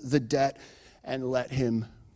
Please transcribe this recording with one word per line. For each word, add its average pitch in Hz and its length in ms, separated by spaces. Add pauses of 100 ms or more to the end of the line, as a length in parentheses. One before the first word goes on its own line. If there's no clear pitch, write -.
the 135 160
debt 135 400 (440)
and 127 280
let 123 180
him 117 360 (300)